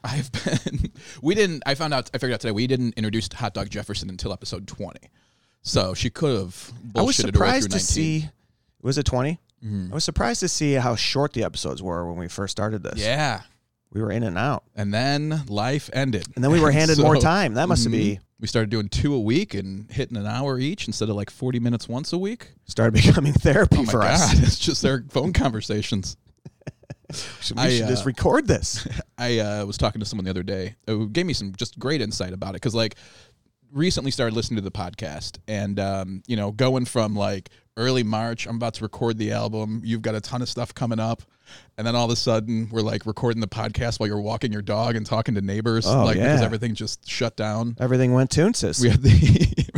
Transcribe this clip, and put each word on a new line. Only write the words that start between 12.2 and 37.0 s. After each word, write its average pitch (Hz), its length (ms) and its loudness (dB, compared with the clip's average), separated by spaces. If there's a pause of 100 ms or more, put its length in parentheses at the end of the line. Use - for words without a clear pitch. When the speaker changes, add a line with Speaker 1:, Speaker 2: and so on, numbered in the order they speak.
Speaker 2:
first 98 240 -6
started 104 280 -4
this. - 180 -8
Speaker 1:
Yeah. 123 420 -2 (520)
Speaker 2:
We 104 80 -4
were 107 100 -2
in 117 120 -2
and 90 140 -4
out. 127 260 -2 (100)
Speaker 1:
And 101 200 -4
then 147 560 0
life 117 420 -2
ended. 127 340 -2 (100)
Speaker 2:
And 123 80 -2
then 139 80 4
we 165 100 6
were 151 100 6
Speaker 1:
<laughs> 147 80 6
Speaker 2:
handed 160 180 4
more 147 200 8
Speaker 1:
So, 127 40 4
Speaker 2:
time. 160 340 4
That 151 120 2
must 160 160 4
Speaker 1:
mm-hmm. 117 80 0
Speaker 2:
be 101 280 0 (200)
Speaker 1:
We 107 80 -6
started 110 220 0
doing 104 180 -2
two 147 260 0
a 127 60 0
week 127 340 0
and 95 380 -8
hitting 120 240 -6
an 101 100 -4
hour 127 320 -2
each 147 300 -4
instead 107 220 -2
of, 104 80 0
like, 101 120 -6
forty 123 300 -4
minutes 117 300 0
once 127 240 -6
a 170 40 0
week. 202 360 -8 (120)
Speaker 2:
Started 113 280 2
<laughs> - 120 8
becoming 147 280 6
therapy - 460 6
Speaker 1:
Oh - 40 2
my - 80 0
Speaker 2:
for 120 80 4
Speaker 1:
God. 101 140 4
Speaker 2:
us. - 260 6
Speaker 1:
<laughs> - 20 8
It's - 160 4
just - 280 -2
our 135 240 2
phone 156 240 0
conversations. 107 840 -2 (400)
Speaker 2:
<laughs> - 540 -18 (300)
So - 140 -6
we 117 60 -2
Speaker 1:
I, 127 160 2
Speaker 2:
should 110 120 0
just 123 140 0
Speaker 1:
uh, - 40 -2
Speaker 2:
record 240 400 2
this. - 400 -2 (160)
Speaker 1:
<laughs> - 140 -20
I, 120 220 0
uh, 104 260 -2
was 98 120 -8
talking 110 220 -2
to 101 60 -6
someone 104 180 -6
the 92 80 -4
other 92 120 -4
day 95 320 -6 (120)
who 110 220 -2
gave 170 160 0
me 156 80 -2
some 98 220 -6
just - 220 -8
great 139 240 -2
insight 98 300 -6
about 95 240 -8
it. - 60 -12
'Cause, 110 120 -2
like, 113 220 -2 (760)
recently 143 400 0
started - 240 0
listening 113 220 -2
to 101 40 -2
the 95 100 -6
podcast 87 640 -10 (100)
and, 101 320 -4
um, 95 480 -4
you 120 100 -4
know, 104 140 -2
going 127 340 0
from, 110 300 -2